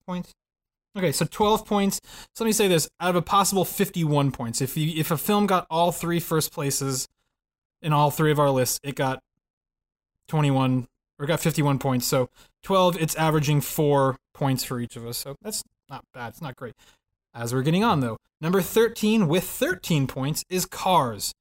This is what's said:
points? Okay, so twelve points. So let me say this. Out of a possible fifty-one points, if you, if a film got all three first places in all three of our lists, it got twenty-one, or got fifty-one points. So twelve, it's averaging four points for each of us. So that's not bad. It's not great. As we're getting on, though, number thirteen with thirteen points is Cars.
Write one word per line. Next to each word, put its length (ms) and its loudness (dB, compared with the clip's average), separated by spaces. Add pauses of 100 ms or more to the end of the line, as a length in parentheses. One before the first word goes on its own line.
points? 280 -8 (640)
Okay, 160 2
so 100 0
twelve 420 2
points. 360 0 (340)
So 80 -4
let 40 0
me 40 2
say 160 2
this. 220 2 (100)
Out 120 0
of 40 2
a 60 2
possible 420 2
fifty-one 720 0
points, 260 -6
if 160 -4
you, 240 -2
if 120 -2
a 60 0
film 300 2
got 220 0
all 240 2
three 260 -2
first 320 -2
places 560 -4 (720)
in 120 0
all 180 4
three 200 2
of 60 2
our 120 4
lists, 340 0
it 120 -8
got 260 -2 (1080)
twenty-one, 600 2 (320)
or 60 -8
got 140 0
fifty-one 400 0
points. 260 -2
So 240 0 (340)
twelve, 380 2
it's 140 -2
averaging 460 2
four 560 2 (160)
points 320 -2
for 160 -6
each 160 -10
of 100 -14
us. 100 -8
So 240 -12
that's 220 -8 (260)
not 140 -16 (100)
bad. 200 -12
It's 80 -18
not 160 -12
great. 160 -14 (600)
As 200 -6
we're 80 0
getting 220 2
on, 160 2
though, 180 -2 (240)
number 220 2
thirteen 640 2
with 160 2
thirteen 640 -2
points 420 -4
is 160 -2
Cars. 760 0